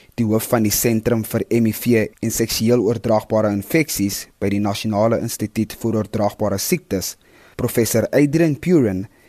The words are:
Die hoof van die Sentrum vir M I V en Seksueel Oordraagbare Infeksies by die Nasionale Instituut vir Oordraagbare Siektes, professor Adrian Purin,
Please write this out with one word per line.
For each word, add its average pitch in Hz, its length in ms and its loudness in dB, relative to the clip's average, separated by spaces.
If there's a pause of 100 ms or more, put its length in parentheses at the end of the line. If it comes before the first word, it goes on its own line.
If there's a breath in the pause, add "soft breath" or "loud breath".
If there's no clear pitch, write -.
(180 soft breath)
Die 113 80 0
hoof 110 240 0
van 117 140 2
die 101 100 2
Sentrum 113 500 0
vir 107 200 -4 (100)
M 117 140 4
I 107 60 0
V 113 340 2 (140)
en 117 100 -2
Seksueel 113 500 0
Oordraagbare 107 720 0
Infeksies 101 720 -2 (120)
by 101 100 -2
die 101 100 -2
Nasionale 104 640 0
Instituut 110 560 -4
vir 110 180 -2
Oordraagbare 104 640 -2
Siektes, - 600 -4 (380 soft breath)
professor 113 560 0
Adrian 147 460 2
Purin, 113 480 2 (240 soft breath)